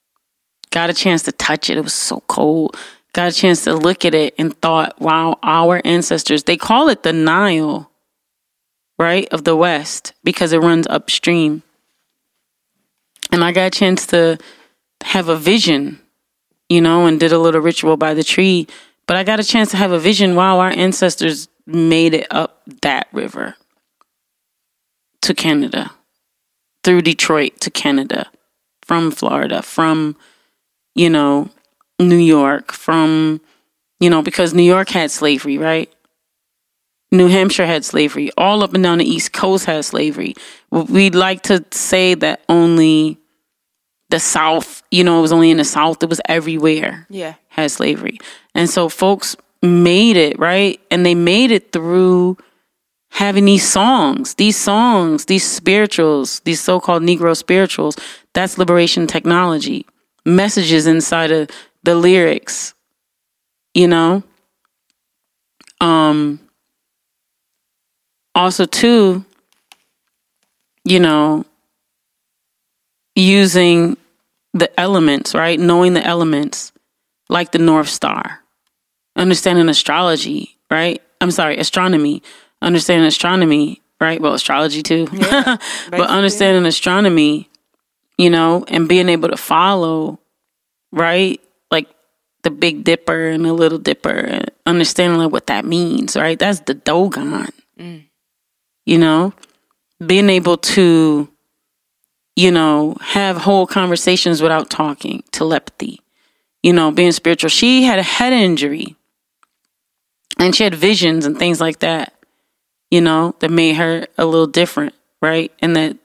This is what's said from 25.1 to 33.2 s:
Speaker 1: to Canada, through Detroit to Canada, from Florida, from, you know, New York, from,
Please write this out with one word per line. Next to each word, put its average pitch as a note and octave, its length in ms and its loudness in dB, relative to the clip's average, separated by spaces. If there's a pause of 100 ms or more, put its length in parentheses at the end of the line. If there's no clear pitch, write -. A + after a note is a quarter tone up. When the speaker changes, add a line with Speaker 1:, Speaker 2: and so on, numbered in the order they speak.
Speaker 1:
to - 120 -4
Canada, D3 580 -4 (920)
through F3+ 180 4
Detroit D#3 600 -2
to - 100 -8
Canada, - 580 -4 (540)
from E3 260 0
Florida, C#3 520 -4
from, D#3 540 -2 (800)
you E3+ 160 2
know, D3 400 0 (500)
New F3 180 4
York, D3 540 2
from, D#3 720 -2 (580)